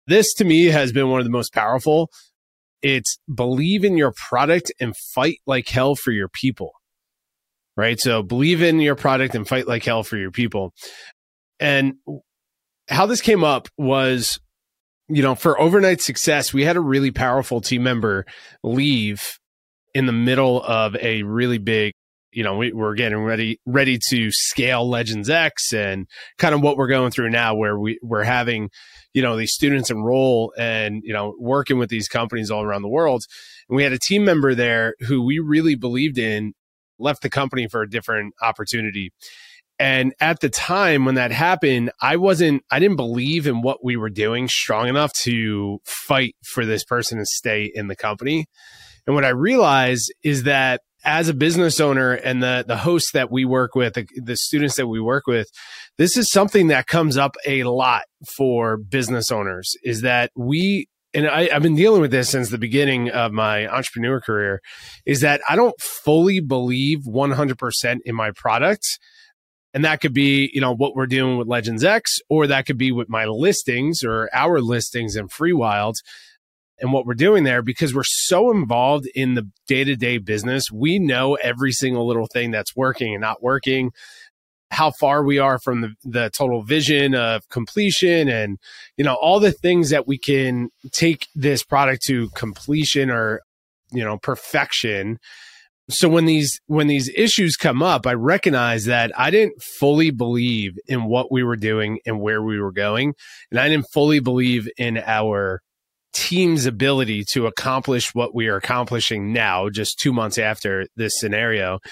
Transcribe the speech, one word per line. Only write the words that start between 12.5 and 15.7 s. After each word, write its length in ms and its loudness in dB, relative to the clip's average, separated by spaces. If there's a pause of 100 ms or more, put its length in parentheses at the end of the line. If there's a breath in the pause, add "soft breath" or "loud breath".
how 160 4
this 160 -2
came 200 4
up 260 0 (100)
was, 600 0 (680)
you 140 2
know, 120 2
for 240 2
overnight 440 4